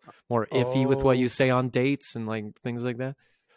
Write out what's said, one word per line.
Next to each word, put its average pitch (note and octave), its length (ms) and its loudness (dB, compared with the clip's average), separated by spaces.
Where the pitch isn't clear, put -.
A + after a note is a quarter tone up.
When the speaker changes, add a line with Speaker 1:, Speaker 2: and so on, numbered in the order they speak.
Speaker 1:
more A#2 240 0
iffy C3 320 2
with C3+ 180 2
what B2+ 140 6
you B2+ 100 2
Speaker 2:
Oh. - 20 0
Speaker 1:
say C3 200 2
on B2+ 200 2
dates C3 460 -2
and, A2+ 100 -6
like, G#2+ 340 -6
things A#2+ 240 -6
like A#2+ 140 -4
that? C3 180 -8